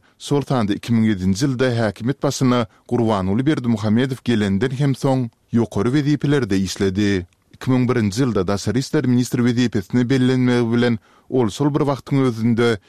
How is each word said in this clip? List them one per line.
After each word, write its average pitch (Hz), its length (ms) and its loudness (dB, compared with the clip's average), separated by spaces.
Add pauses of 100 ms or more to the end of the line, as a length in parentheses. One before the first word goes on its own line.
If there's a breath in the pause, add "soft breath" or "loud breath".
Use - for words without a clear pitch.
(200 soft breath)
şol 143 220 -2
sanda 117 320 0
iki - 200 -4
müň 110 180 2
ýedinji 95 340 0
ýylda 131 220 0 (120)
häkimet 110 440 -4
başyna 123 440 0 (220 soft breath)
Gurbanuly 110 560 0
Berdimuhammedow 120 800 0
gelenden 104 480 0
hem 135 220 -2
soň 131 360 -2 (240)
ýokary 110 420 0
wezipelerde 143 640 0
işledi. 98 680 0 (260)
Iki - 180 -6
müň 127 180 2
birinji 113 340 0
ýylda 101 240 0
daşary 101 320 -2
işler 135 260 -2
ministri 123 420 0
wezipesine 120 600 0
bellenmegi 123 640 2
bilen 120 260 2 (300 soft breath)
ol 127 200 0
şol 143 240 -2
bir 156 160 0
wagtyň 139 320 -2
özünde 117 680 0